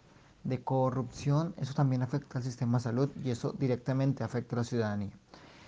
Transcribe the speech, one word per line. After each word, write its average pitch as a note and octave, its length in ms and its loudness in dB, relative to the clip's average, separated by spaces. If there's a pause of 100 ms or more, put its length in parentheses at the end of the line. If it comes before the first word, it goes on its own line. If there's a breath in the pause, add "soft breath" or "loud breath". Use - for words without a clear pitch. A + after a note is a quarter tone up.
(440 soft breath)
de B2+ 180 -2
corrupción, C3 960 2
eso C#3+ 160 -6
también C3 300 4
afecta C#3+ 340 -4
al A#2+ 60 -4
sistema A#2+ 340 0
de A#2 60 0
salud B2 260 0 (140)
y B2 80 0
eso A#2+ 220 -2
directamente C3 680 0
afecta A#2 320 -4
a A#2+ 40 2
la A#2+ 40 2
ciudadanía. G#2 480 -2 (560 soft breath)